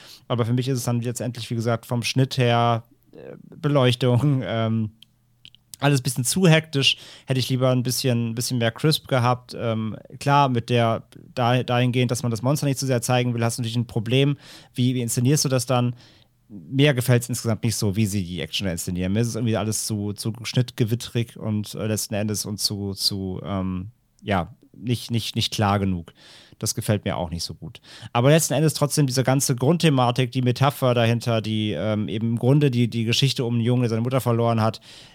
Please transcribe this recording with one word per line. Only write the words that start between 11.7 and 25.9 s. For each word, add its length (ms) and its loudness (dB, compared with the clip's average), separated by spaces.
dass 120 -2
man 80 -2
das 100 -4
Monster 240 0
nicht 140 -2
zu 60 -4
sehr 160 0
zeigen 320 0
will, 100 -2
hast 140 -2
du 40 -6
natürlich 140 -4
ein 100 0
Problem. 520 2
Wie, 220 0
wie 60 -2
inszenierst 420 2
du 60 -2
das 160 0
dann? 280 2
Mir 460 2
gefällt's 340 2
insgesamt 380 -2
nicht 100 0
so, 220 0
wie 80 2
sie 180 -2
die 160 -6
Action 280 -6
inszenieren. 440 -4
Mir 80 0
ist 80 0
es 80 -6
irgendwie 220 0
alles 280 -2
zu, 280 -4
zu 180 -6
schnittgewittrig 920 -2
und, 400 -6
äh, 120 -4
letzten 260 -4
Endes 320 -4
und 120 -6
zu, 360 -4
zu, 500 -4
ähm, 460 -4
ja, 340 -2
nicht, 340 -4
nicht, 240 -4
nicht 180 -2
klar 260 2
genug. 340 -2